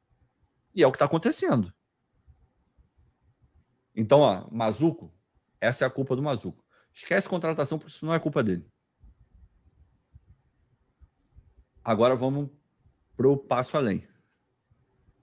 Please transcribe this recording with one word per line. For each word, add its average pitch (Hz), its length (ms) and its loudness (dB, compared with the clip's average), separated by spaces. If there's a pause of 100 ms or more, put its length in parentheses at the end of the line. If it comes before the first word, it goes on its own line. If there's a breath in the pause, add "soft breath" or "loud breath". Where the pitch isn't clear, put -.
(760)
E 123 80 4
é 131 40 8
o 135 40 4
que - 60 -6
tá 143 80 2
acontecendo. 165 680 0 (2250)
Então, 113 240 4
ó, 101 320 2
Mazuco, 117 640 -2 (480)
essa 123 240 0
é - 20 2
a - 20 -2
culpa 131 260 -4
do 131 60 -2
Mazuco. 127 440 -6 (260)
Esquece - 380 -4
contratação, 160 480 -2
porque 151 140 -14
isso - 140 -12
não 160 80 -2
é 160 60 2
culpa 147 240 -2
dele. 90 240 -4 (3250)
Agora 117 320 2
vamos 139 340 -2 (640)
pro 135 220 4
passo 127 400 -2
além. 110 300 -2 (1160)